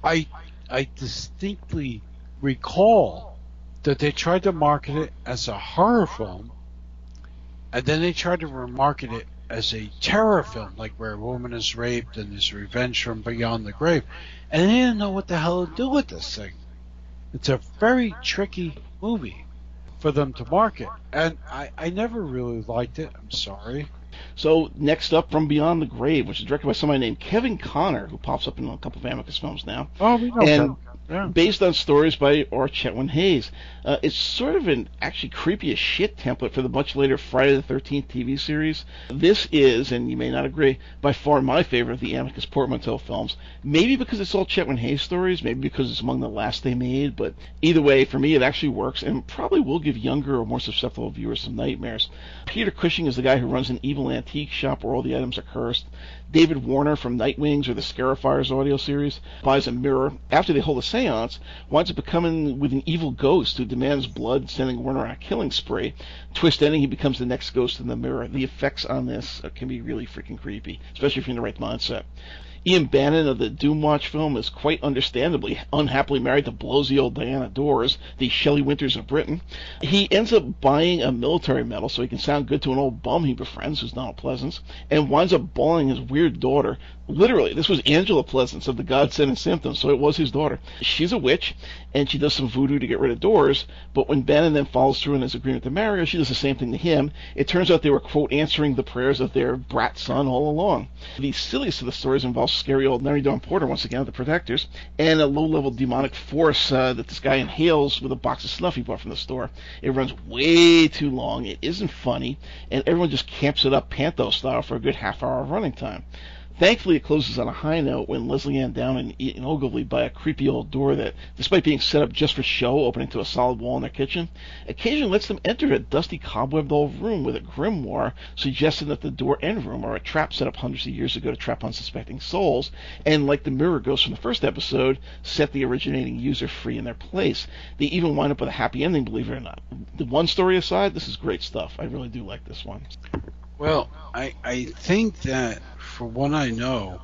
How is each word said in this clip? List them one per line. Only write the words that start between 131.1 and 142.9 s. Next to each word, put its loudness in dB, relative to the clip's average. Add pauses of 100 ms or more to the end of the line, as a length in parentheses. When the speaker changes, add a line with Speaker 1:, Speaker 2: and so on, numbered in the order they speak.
Speaker 2:
ago -4
to -6
trap -6
unsuspecting -8
souls, 0 (380)
and 6
like 2
the -4
mirror 2
ghosts 0
from -2
the -8
first -2
episode, 0 (240)
set 0
the 0
originating -2
user -2
free -6
in -6
their -6
place. -2 (320)
They 2
even 0
wind 0
up -4
with -2
a -8
happy -2
ending, 2
believe -4
it -6
or -8
not. -14 (360)
The -4
one 2
story 4
aside, 2
this -8
is -8
great -4
stuff. -8
I -6
really -10
do -10
like -12
this -14
one. -12 (720)